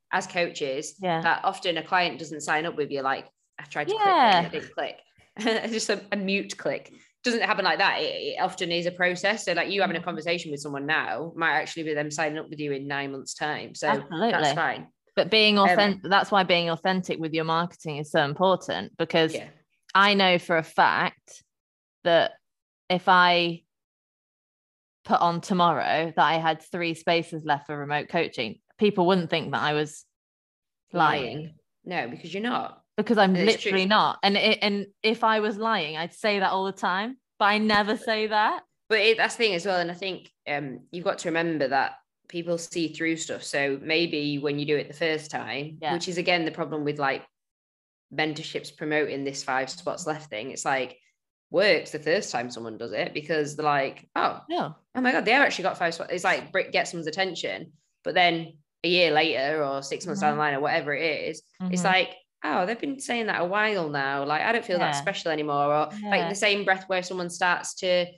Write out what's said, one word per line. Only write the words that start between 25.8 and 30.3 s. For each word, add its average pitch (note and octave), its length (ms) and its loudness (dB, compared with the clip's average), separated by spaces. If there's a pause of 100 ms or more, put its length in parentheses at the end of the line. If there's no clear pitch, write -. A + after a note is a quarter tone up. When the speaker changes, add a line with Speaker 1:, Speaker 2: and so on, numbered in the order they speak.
Speaker 2:
that F3 100 6
I D3+ 100 4
had D#3+ 280 0
three E3+ 320 -4
spaces E3 500 0
left D3 220 0
for D3+ 100 -6
remote D3 320 -4
coaching, C3+ 500 -2 (200)
people G3 280 4
wouldn't F3 240 4
think D#3 220 -2
that A2+ 100 0
I D3+ 120 0
was D3+ 300 -4 (880)